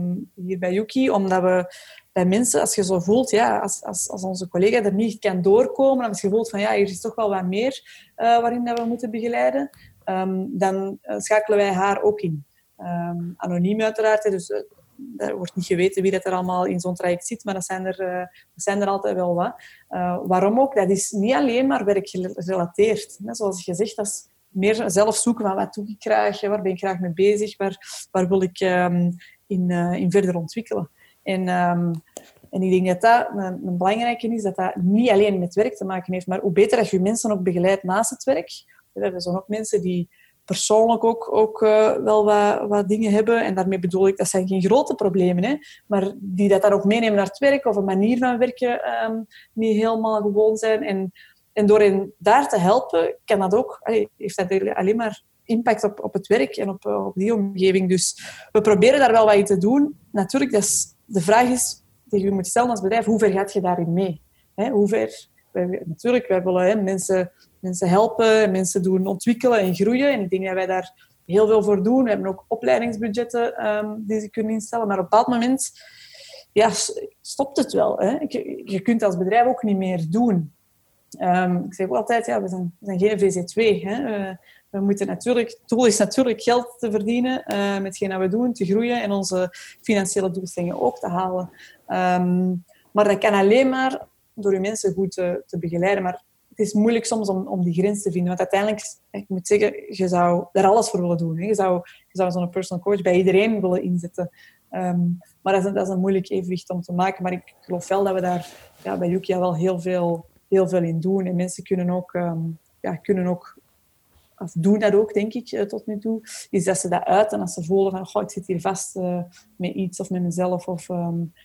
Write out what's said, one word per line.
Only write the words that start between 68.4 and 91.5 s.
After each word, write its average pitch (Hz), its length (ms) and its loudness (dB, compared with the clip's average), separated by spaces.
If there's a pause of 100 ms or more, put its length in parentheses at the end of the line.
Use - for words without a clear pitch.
mensen 185 320 -2
doen 185 240 0
ontwikkelen 233 520 2
en 185 160 0
groeien. 254 380 2
En 226 80 -2
ik 185 80 -4
denk 190 160 -2
dat 190 80 -4
wij 185 120 -2
daar 185 280 -4 (320)
heel 208 220 4
veel 214 160 6
voor 196 200 2
doen. 254 200 4
We 233 60 2
hebben 190 180 0
ook 190 200 -6
opleidingsbudgetten, 233 1120 0
ehm, 214 400 -4
die 214 220 -4
ze 214 100 -10
kunnen 220 240 -4
instellen. 220 340 -4
Maar 196 100 0
op 185 60 -2
een 190 60 -6
bepaald 233 180 6
moment, 247 440 0 (800)
ja, 214 180 4
s-, - 380 -6 (140)
stopt - 360 -6
het - 160 0
wel, - 240 2
hè. 226 200 0 (100)
Je, - 380 -8
je 196 140 -4
kunt 226 240 0
als 190 140 0
bedrijf 208 300 4
ook 254 160 -2
niet 202 140 2
meer 185 320 -2
doen. 190 440 0 (640)
Ehm, 180 380 0
ik 175 180 -6
zeg 190 140 -4
ook 240 80 -4
altijd, 233 300 0
ja, 233 160 -2
we 196 60 -6
zijn, 180 320 -6
we 208 60 -16
zijn 190 140 -4
geen 202 200 2
V 190 120 4
Z 180 220 -6
W, 214 60 -2
hè. 208 440 0 (120)
Eh, 190 200 -6 (340)
we 202 100 -6
moeten 202 280 0
natuurlijk, 233 420 -2
het - 160 -20
doel 240 200 2
is 214 120 4
natuurlijk 220 440 0
geld 240 380 0
te 226 120 -4
verdienen, 240 540 -2
eh, 202 280 -2
met 196 100 -4
hetgeen 196 260 -4
dat 190 100 -4
we 185 80 0
doen, 233 260 0
te 202 120 -4
groeien 233 360 0
en 202 100 -2
onze 185 360 -2 (340)
financiële 190 500 0
doelstellingen 175 500 -6
ook 247 180 0
te - 80 -6
halen. 180 420 -4 (380)